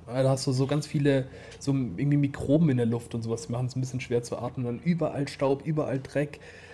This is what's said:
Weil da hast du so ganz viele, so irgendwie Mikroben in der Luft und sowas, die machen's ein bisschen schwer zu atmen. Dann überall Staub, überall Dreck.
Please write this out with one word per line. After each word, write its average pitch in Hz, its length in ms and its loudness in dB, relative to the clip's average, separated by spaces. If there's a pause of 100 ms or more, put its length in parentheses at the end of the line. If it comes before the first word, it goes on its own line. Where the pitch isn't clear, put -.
Weil 131 180 0
da 131 60 6
hast 131 160 0
du 139 60 2
so 131 140 2
ganz 147 200 0
viele, 139 420 2 (300)
so 139 140 -2
irgendwie 131 440 2
Mikroben 143 540 4
in 127 80 4
der 120 80 4
Luft 117 280 -2
und 117 80 -4
sowas, 113 240 -4
die 123 60 -6
machen's 123 240 -4
ein 131 40 -2
bisschen 127 200 -4
schwer 120 220 0
zu - 160 -6
atmen. 123 260 -4
Dann 120 140 -4
überall 165 500 0
Staub, 139 380 0
überall 147 340 0
Dreck. 147 400 -4 (340)